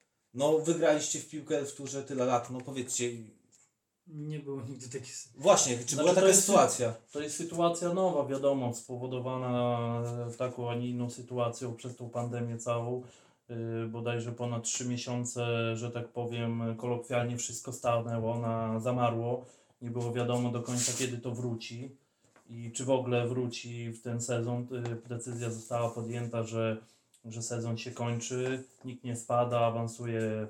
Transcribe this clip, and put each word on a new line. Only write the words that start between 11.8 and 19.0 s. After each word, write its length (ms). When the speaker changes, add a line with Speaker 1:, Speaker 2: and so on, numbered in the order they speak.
Speaker 3:
tą 140
pandemię 480
całą. 440
Y, 40
bodajże 440
ponad 320
trzy 240
miesiące, 580
że 140
tak 180
powiem, 680
kolokwialnie 600
wszystko 360
stanęło, 640
na, 420
zamarło. 640